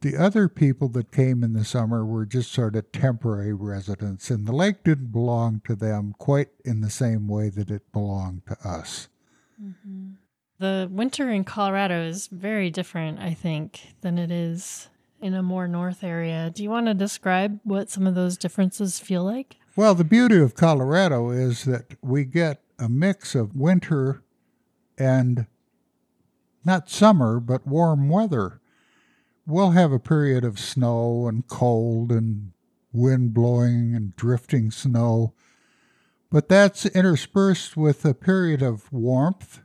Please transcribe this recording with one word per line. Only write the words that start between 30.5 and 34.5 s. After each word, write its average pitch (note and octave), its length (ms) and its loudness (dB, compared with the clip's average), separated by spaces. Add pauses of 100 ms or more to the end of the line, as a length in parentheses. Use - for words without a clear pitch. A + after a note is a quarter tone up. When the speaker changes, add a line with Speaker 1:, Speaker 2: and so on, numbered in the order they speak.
Speaker 1:
snow A#2+ 720 -2
and A2+ 180 -4
cold A#2 640 0
and A2 420 -2 (400)
wind B2 420 2
blowing A#2+ 600 2
and G#2 220 -4
drifting A#2+ 540 0